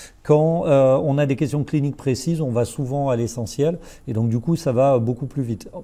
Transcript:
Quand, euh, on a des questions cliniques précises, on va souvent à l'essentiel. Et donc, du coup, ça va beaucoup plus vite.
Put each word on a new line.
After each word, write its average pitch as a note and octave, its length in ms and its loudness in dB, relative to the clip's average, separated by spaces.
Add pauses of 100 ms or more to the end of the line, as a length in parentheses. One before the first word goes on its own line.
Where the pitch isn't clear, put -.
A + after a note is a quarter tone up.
(240)
Quand, D#3+ 440 2
euh, C3+ 360 6
on C#3 140 0
a D3 80 2
des C3+ 100 0
questions C#3 300 -2
cliniques C#3+ 320 -2
précises, D#3 420 -2
on D3 100 -2
va A#2+ 140 0
souvent C#3 460 -4
à B2 80 0
l'essentiel. B2+ 600 -2 (300)
Et B2+ 60 -6
donc, A2+ 160 0
du A#2 100 0
coup, E3 160 0
ça D3+ 160 -2
va C3 280 4
beaucoup A#2 260 -2
plus C3+ 180 -6
vite. A#2 260 -6 (140)